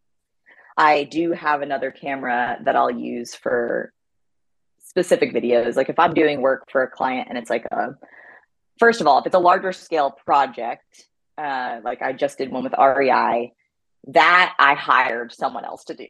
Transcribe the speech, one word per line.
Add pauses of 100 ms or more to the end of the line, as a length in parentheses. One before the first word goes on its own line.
(760)
I
do
have
another
camera
that
I'll
use
for (880)
specific
videos.
Like,
if
I'm
doing
work
for
a
client
and
it's,
like,
a, (880)
first
of
all,
if
it's
a
larger
scale (140)
project, (320)
uh,
like
I
just
did
one
with
R
E
I, (560)
that
I
hired
someone
else
to
do.